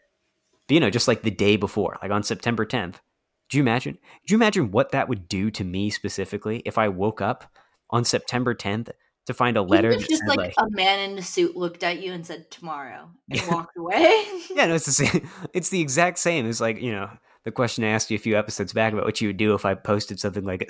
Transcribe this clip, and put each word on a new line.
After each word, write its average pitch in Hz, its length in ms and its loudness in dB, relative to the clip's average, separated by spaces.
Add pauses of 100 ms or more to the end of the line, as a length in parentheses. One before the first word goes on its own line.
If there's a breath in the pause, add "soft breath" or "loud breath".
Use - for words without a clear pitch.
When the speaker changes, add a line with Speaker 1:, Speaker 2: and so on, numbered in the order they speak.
(720)
Speaker 1:
you 165 60 8
know, 123 100 4
just, 113 200 2
like, 113 140 2
the 110 80 0
day 104 260 4
before, 98 440 -2
like, 98 100 -8
on 104 120 0
September 113 400 -2
tenth, 101 380 -4 (480)
do 135 80 0
you 147 60 4
imagine, 127 320 0 (300 soft breath)
do 170 80 2
you 220 40 6
imagine 208 340 2
what 120 220 2
that 135 160 0
would 98 180 -4
do 101 240 0
to 104 140 -6
me 95 240 -2
specifically 101 760 -6
if - 120 -4
I 110 100 4
woke 101 320 -2
up 107 320 -4 (380 soft breath)
on 120 160 0
September 123 480 -2
tenth 110 360 -6 (380)
to 127 60 -6
find 120 240 2
a - 40 4
Speaker 2:
Even 90 80 -2
Speaker 1:
letter 101 220 6
Speaker 2:
if 120 100 2
Speaker 1:
that - 80 -8
Speaker 2:
just, 320 120 2
Speaker 1:
said, - 80 -4
Speaker 2:
like, - 80 2
Speaker 1:
like - 200 -4
Speaker 2:
a 220 140 4
man 196 400 0
in 196 60 -8
a 185 40 -8
suit 175 340 0
looked 175 280 -4
at 175 180 -2
you 185 120 -6
and 170 120 -10
said, 165 260 -14
"Tomorrow," 147 580 -12 (200)
and 135 120 -2
Speaker 1:
Yeah. 175 60 -6
Speaker 2:
walked 170 300 -4
away. 320 480 4 (160)
<laughs> - 140 -18
Speaker 1:
Yeah, 277 120 4
no, 165 80 2
it's 160 100 0
the 139 60 0
same. - 380 0 (120)
<laughs> - 120 -14
It's 175 160 -2
the 180 120 0
exact 170 380 2
same 165 280 0
as, 113 120 -4
like, 113 220 -2
you 120 100 -4
know, 101 180 -6 (340 soft breath)
the 113 80 -8
question 120 320 -2
I 107 60 2
asked 107 220 0
you 110 40 0
a 101 40 -2
few 110 180 2
episodes 104 360 -2
back 110 200 2
about 101 120 -2
what - 160 -2
you 107 80 0
would 98 80 -4
do 107 160 4
if 101 120 0
I 98 100 2
posted 101 440 -2
something 98 240 -4
like, 95 260 -4